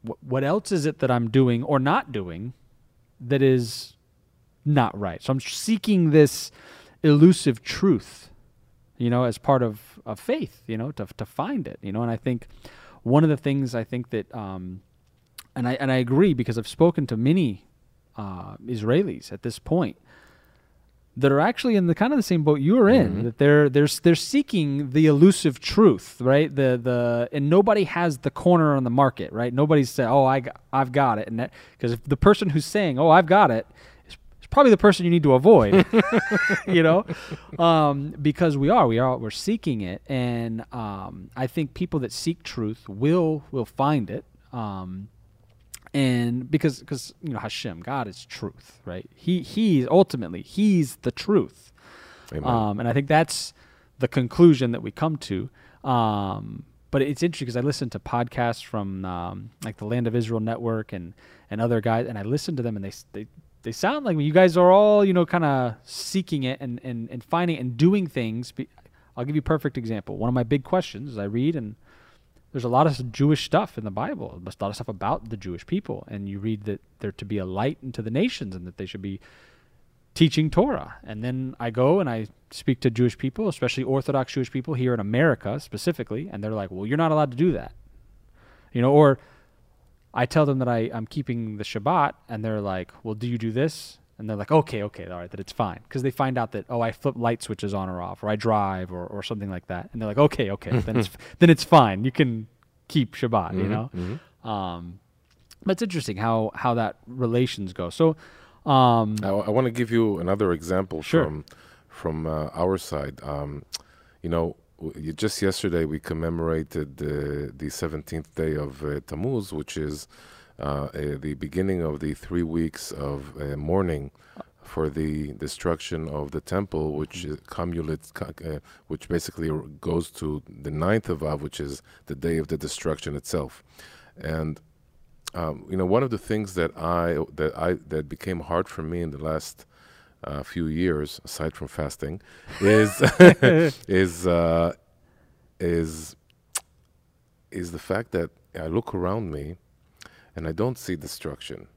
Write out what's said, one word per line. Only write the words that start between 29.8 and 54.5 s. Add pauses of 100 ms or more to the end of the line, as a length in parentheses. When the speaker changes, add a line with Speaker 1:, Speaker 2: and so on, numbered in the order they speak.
Speaker 1:
said,
"Oh,
I
g-, (220)
I've
got
it."
And
that, (280)
'cause
if
the
person
who's
saying,
"Oh,
I've
got
it," (400)
is, (260)
is
probably
the
person
you
need
to
avoid, (420)
<laughs>
you
know? (540)
Um,
because
we
are,
we
are,
we're
seeking
it.
And,
um,
I
think
people
that
seek
truth
will,
will
find
it. (300)
Um, (840)
and
because,
'cause,
you
know,
Hashem,
God
is
truth,
right?
He,
he's
ultimately,
he's
the
truth. (600)
Speaker 2:
Amen.
Speaker 1:
Um,
and
I
think
that's (460)
the
conclusion